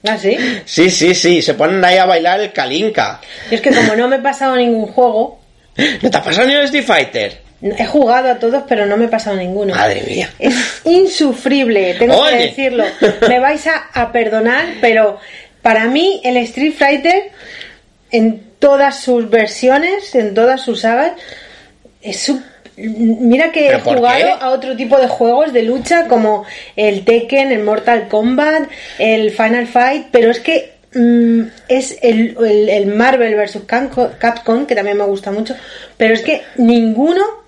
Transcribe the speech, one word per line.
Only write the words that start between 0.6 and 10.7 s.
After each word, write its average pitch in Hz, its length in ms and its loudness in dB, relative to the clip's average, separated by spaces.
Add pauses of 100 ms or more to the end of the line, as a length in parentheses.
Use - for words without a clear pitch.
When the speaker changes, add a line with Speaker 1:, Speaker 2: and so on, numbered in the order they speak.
Speaker 2:
Sí, 175 260 2
sí, 180 240 2
sí, 175 280 2
se 143 140 0
ponen 175 280 0
ahí 180 140 4
a 185 80 4
bailar 180 340 2
el 202 140 -6
Kalinka. 139 680 -4 (300)
Speaker 1:
Yo 226 80 -2
es 220 40 -8
que - 120 2
como 220 240 2
no 240 100 0
me 269 80 2
he 269 40 -4
pasado 269 360 -2
ningún 233 320 0
juego 226 540 0 (600)
Speaker 2:
¿No 247 80 0
te 180 80 0
has - 60 -2
pasado 190 240 0
ni 277 60 2
el 294 100 2
Street 269 220 -2
Fighter? 131 560 -2 (200)
Speaker 1:
He 214 240 -4
jugado 262 460 2
a 247 80 -2
todos, 254 300 -2
pero 208 160 0
no 202 100 0
me 226 100 2
he - 40 -6
pasado 214 260 -4
ninguno. 190 400 -4
Speaker 2:
Madre 107 320 0
mía. - 220 -6 (100)
Speaker 1:
Es 247 140 0 (320)